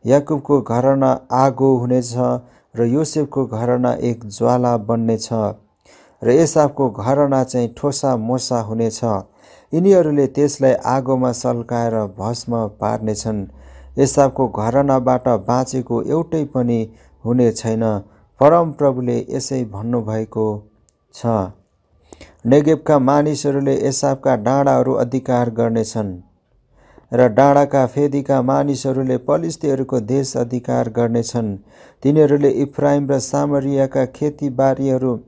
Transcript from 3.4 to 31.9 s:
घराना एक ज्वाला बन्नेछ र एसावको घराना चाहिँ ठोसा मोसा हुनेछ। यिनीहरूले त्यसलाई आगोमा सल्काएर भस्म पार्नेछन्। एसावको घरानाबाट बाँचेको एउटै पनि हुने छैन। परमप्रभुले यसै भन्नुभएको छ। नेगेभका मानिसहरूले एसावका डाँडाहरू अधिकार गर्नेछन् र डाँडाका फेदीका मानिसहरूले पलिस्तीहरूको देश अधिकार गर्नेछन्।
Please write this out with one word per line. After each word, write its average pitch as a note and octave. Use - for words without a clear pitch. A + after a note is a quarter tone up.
घराना B2
एक A#2
ज्वाला A#2+
बन्नेछ A2+
र A2+
एसावको D3
घराना C3+
चाहिँ A#2+
ठोसा C3+
मोसा A#2+
हुनेछ। A2
यिनीहरूले D#3+
त्यसलाई C3+
आगोमा B2+
सल्काएर A#2
भस्म A#2
पार्नेछन्। G#2+
एसावको C3+
घरानाबाट B2+
बाँचेको B2
एउटै D#3+
पनि A#2+
हुने A#2+
छैन। A2
परमप्रभुले C3+
यसै C3
भन्नुभएको A2
छ। -
नेगेभका D3
मानिसहरूले C#3
एसावका C3+
डाँडाहरू C3
अधिकार B2
गर्नेछन् A2
र A#2+
डाँडाका C#3
फेदीका C#3
मानिसहरूले C3
पलिस्तीहरूको C#3+
देश C3
अधिकार B2
गर्नेछन्। A2+